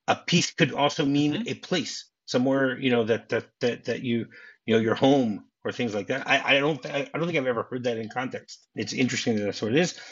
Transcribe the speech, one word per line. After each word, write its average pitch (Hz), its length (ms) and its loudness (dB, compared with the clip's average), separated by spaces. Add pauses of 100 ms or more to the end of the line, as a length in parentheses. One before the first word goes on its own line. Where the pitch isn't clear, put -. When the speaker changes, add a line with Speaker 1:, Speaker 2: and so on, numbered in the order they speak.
Speaker 1:
A - 60 2
piece - 360 0
could 127 220 2
also 143 320 2
mean 147 300 2
Speaker 2:
Mm-hmm. 226 120 -4
Speaker 1:
a 135 80 -2
place, - 540 -6 (160)
somewhere, 135 520 2
you 135 140 0
know, 120 140 4
that, 110 240 0
that, 117 160 -2 (160)
that, 120 240 -2
that - 160 -4
you, 117 260 -2 (380)
you 113 100 4
know, 113 60 4
your 110 140 2
home 131 500 4 (180)
or 107 80 -4
things 120 220 -4
like 101 140 -4
that. 131 200 -4
I, 139 300 2
I - 20 2
don't, 147 260 0
I, 143 280 -6
I 139 40 -4
don't 160 100 -2
think 170 100 -2
I've 131 100 -2
ever 113 160 0
heard 123 220 -8
that 117 120 0
in 113 120 -6
context. - 680 -10
It's 110 180 -4
interesting 120 440 0
that 104 60 -2
that's 98 180 -4
what 110 120 -2
it 139 60 4
is. 175 180 0 (140)